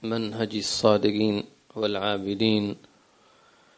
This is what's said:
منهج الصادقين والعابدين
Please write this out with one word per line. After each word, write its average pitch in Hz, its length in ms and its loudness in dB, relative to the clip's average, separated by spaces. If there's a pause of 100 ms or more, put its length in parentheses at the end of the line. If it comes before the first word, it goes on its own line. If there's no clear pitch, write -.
منهج 110 540 -4
الصادقين 104 880 2 (320)
والعابدين 101 1000 0 (1000)